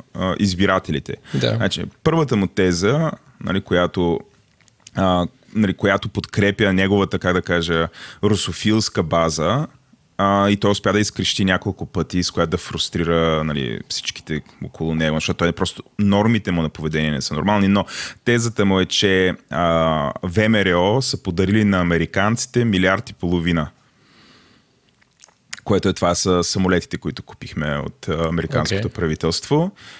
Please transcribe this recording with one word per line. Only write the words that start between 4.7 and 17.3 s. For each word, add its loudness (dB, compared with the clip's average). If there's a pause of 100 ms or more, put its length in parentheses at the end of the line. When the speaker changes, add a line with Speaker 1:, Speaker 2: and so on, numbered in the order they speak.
Speaker 1:
а, 2 (280)
нали, 2
която 0
подкрепя 0
неговата, 2
как 0
да 0
кажа, 0 (360)
русофилска 0
база, 0 (520)
а, 4
и 2
той 2
успя 0
да 2
изкрещи -2
няколко -2
пъти, -2
с -4
която 0
да 0
фрустрира, -2
нали, -4
всичките -8 (220)
около -6
него, 0
защото -2
той 0
просто -6 (160)
нормите 2
му 0
на -2
поведение -2
не -2
са -6